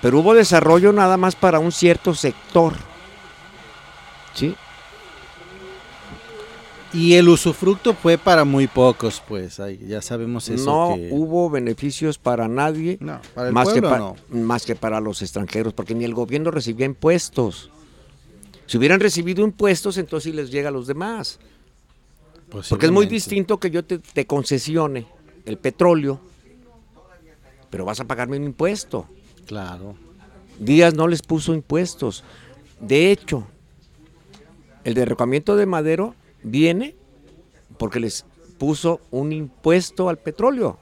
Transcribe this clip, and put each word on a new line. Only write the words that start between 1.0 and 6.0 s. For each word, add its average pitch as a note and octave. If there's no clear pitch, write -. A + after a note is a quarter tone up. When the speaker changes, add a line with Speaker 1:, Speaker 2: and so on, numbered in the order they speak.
Speaker 1:
más F#3
para E3+
un E3+
cierto E3+
sector. D#3
¿Sí? D#3